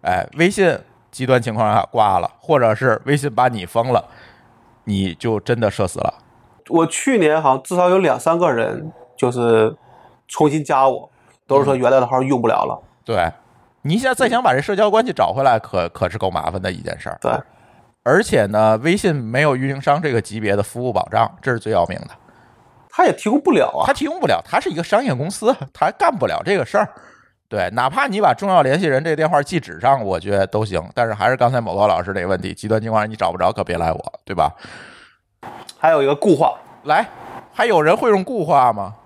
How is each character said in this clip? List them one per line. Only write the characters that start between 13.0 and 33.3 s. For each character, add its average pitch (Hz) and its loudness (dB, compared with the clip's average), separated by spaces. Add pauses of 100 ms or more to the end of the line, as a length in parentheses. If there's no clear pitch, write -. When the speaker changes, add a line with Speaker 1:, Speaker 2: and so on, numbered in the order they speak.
Speaker 1:
对， 87 0 (520)
你 156 0
现 262 0
在 254 0
再 262 0
想 254 0
把 185 2
这 135 0
社 202 -4
交 208 2
关 220 2
系 - -6
找 87 0
回 131 -2
来， 120 4
可， 87 -2
可 - -2
是 107 -10
够 95 -2
麻 80 -4
烦 95 -6
的 92 -4
一 87 -10
件 82 -8
事 - -10
儿。 82 -10
Speaker 2:
对。 - 0 (720)
Speaker 1:
而 156 4
且 135 2
呢， 110 2
微 165 0
信 180 0
没 123 -2
有 143 2
运 131 -4
营 139 -8
商 147 2
这 151 -2
个 117 0
级 107 -10
别 101 0
的 98 0
服 - -8
务 127 -4
保 92 -2
障， 110 0 (120)
这 135 -2
是 117 -2
最 110 -6
要 87 2
命 90 -10
的。 - -16 (800)
Speaker 2:
他 - 2
也 202 2
提 - -4
供 262 2
不 359 0
了 151 4
啊。 - -2
Speaker 1:
他 277 0
提 277 -4
供 339 -8
不 277 -2
了， 92 0
他 196 -2
是 359 -4
一 175 -6
个 170 -4
商 214 0
业 240 -2
公 147 -6
司， 220 0 (160)
他 156 0
干 339 0
不 143 -2
了 78 -2
这 190 0
个 131 -2
事 - -2
儿。 214 2 (600)
对， 95 -2
哪 123 0
怕 269 -2
你 202 -4
把 165 4
重 196 -4
要 180 4
联 139 2
系 185 0
人 135 2
这 165 -4
个 151 0
电 156 0
话 147 2
记 165 -4
纸 82 -8
上， 127 2
我 95 -2
觉 98 -6
得 98 2
都 104 -2
行。 90 -4 (100)
但 117 0
是 110 -4
还 107 2
是 131 0
刚 120 4
才 127 0
某 104 -4
高 104 4
老 90 2
师 95 -6
那 95 -4
个 87 -4
问 95 0
题， 90 -8
极 107 -10
端 107 0
情 113 -8
况 107 0
下 107 -4
你 110 -12
找 90 -2